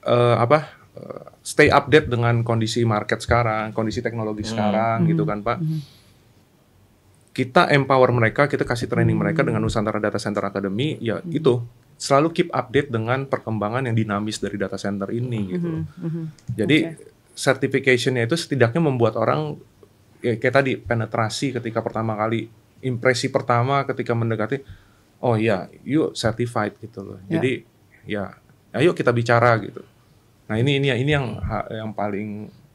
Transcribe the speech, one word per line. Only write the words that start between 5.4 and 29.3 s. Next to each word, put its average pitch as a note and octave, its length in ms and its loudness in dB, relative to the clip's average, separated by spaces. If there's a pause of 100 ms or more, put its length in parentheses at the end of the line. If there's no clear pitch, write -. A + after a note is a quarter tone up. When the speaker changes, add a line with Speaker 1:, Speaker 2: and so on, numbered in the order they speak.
Speaker 1:
Pak. A#2+ 160 -2
Speaker 3:
Hmm. D#3 220 -4 (1500)
Speaker 1:
Kita C3 340 4
empower C3 460 6
mereka, A#2+ 320 2
kita C#3+ 180 0
kasih B2 240 -4
training A#2 300 2
Speaker 3:
Hmm. G#2+ 80 0
Speaker 1:
mereka G#2 160 0
dengan A2+ 240 0
Nusantara A2 340 0
Data G#2 220 -2
Center G#2 220 -4
Academy, G2+ 580 -4
ya A2 160 -4
Speaker 3:
Hmm. E3+ 160 -8
Speaker 1:
itu. C#3 320 4 (300)
Selalu C#3+ 360 2
keep E3+ 200 -2
update C#3 400 -2
dengan A#2 340 -2
perkembangan A2+ 640 -4
yang A2+ 60 0
dinamis G#2+ 420 -2
dari G2 220 -6
data F#2+ 180 -6
center G2 320 -6
ini A2+ 460 -6
gitu. E3+ 160 -4
Speaker 3:
Hmm. D#3+ 140 -6 (100)
Hmm. E3 320 -8 (240)
Speaker 1:
Jadi A2 340 2
Speaker 3:
Oke. D#3+ 240 -12 (240)
Speaker 1:
certification-nya B2+ 920 0
itu A#2+ 80 -2
setidaknya D3 480 2
membuat A#2+ 340 2
orang, C#3+ 400 -2 (640)
ya, A#2 180 -2
kayak B2 180 0
tadi, C3+ 200 2
penetrasi A#2 800 -2
ketika A2+ 260 -4
pertama A2 320 -4
kali, A2 400 -2 (280)
impresi B2+ 520 0
pertama B2+ 540 0
ketika B2+ 260 -4
mendekati, A2+ 480 -2 (580)
"Oh B2+ 140 2
iya, G#2+ 380 0 (100)
you C#3 320 0
certified," A2+ 640 -2
gitu - 260 -16
loh. G2 220 -14
Speaker 3:
Ya. B2 160 -2
Speaker 1:
Jadi E3+ 120 0 (520)
ya, G2 300 -6 (380)
ayo D#3+ 200 2
kita E3 160 -2
bicara A#2+ 500 4